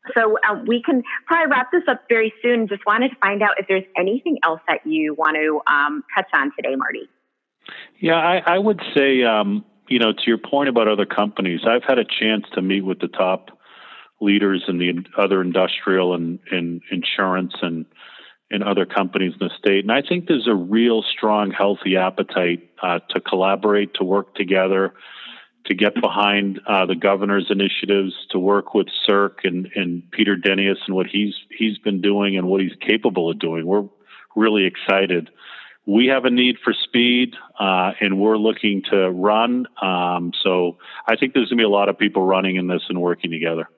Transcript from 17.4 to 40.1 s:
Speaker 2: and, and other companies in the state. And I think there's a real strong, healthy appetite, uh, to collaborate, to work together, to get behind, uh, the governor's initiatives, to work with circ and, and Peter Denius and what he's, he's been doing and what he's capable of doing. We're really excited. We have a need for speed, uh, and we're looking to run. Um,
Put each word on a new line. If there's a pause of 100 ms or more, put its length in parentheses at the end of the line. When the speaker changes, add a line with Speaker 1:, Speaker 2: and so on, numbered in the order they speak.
Speaker 2:
and, (680)
and
other
companies
in
the
state.
And
I
think
there's
a
real
strong,
healthy
appetite, (100)
uh, (100)
to
collaborate,
to
work
together, (680)
to
get
behind,
uh,
the
governor's
initiatives, (160)
to
work
with (180)
circ
and,
and
Peter
Denius
and
what
he's, (240)
he's
been
doing
and
what
he's (100)
capable
of
doing.
We're (480)
really
excited. (540)
We
have
a
need
for
speed, (240)
uh,
and
we're
looking
to
run. (140)
Um, (100)